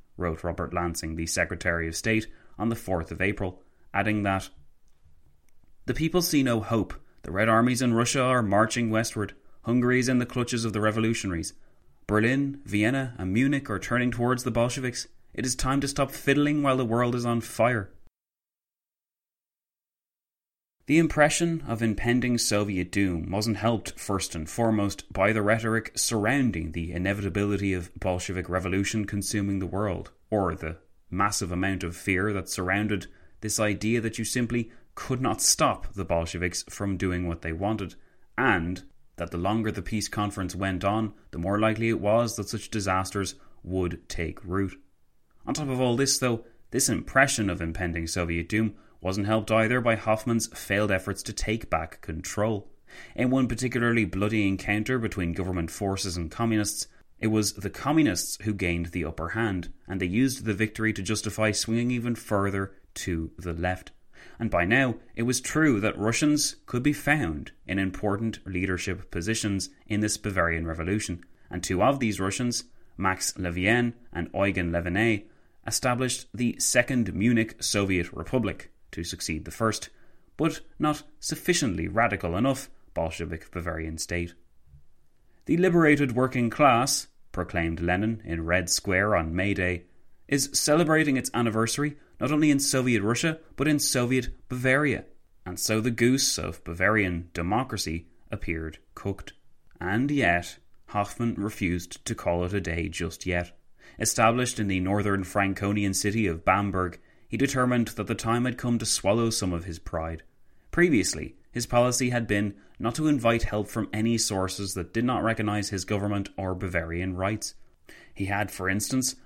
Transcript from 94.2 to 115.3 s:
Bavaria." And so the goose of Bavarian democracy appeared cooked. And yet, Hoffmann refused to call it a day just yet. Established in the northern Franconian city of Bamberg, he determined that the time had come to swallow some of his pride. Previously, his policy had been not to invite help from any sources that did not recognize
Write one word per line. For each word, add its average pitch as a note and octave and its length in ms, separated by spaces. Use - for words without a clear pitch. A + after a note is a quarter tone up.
Bavaria." C3 580
And - 120
so A2 220
the A#2+ 100
goose A#2+ 460
of F2 280
Bavarian F2+ 680
democracy F#2+ 760
appeared D#2+ 480
cooked. - 380
And A2 300
yet, F#2 480
Hoffmann G#2 480
refused F#2 680
to A2+ 100
call F2 300
it F2+ 80
a G2+ 80
day E2+ 280
just E2 360
yet. F2 320
Established A#2+ 600
in G#2+ 80
the F#2 140
northern G2 440
Franconian G2 680
city G#2 320
of E2 180
Bamberg, F#2 540
he - 120
determined B2+ 500
that G#2 180
the A#2 80
time A#2 300
had B2+ 140
come A#2+ 200
to G#2+ 60
swallow A2+ 460
some F#2 240
of E2+ 100
his E2+ 140
pride. D#2+ 440
Previously, D#3 640
his A#2+ 140
policy B2 460
had A#2+ 160
been G#2 280
not A#2+ 180
to D#3 100
invite A#2 380
help G#2+ 240
from A2 260
any A2+ 240
sources F#2+ 560
that F2 180
did A#2 120
not A#2+ 180
recognize G#2 480